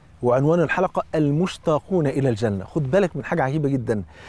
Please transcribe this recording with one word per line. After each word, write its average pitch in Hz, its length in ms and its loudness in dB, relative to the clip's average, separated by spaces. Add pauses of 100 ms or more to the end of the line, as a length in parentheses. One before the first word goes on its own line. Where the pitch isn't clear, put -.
(220)
وعنوان 135 380 4
الحلقة 180 420 0 (120)
المشتاقون 156 920 0
إلى 135 220 0
الجنة. 104 360 -2
خد 135 260 -4
بالك 180 260 2
من 135 80 -6
حاجة 170 180 -2
عجيبة 143 260 0
جدًا. 117 340 -2 (260)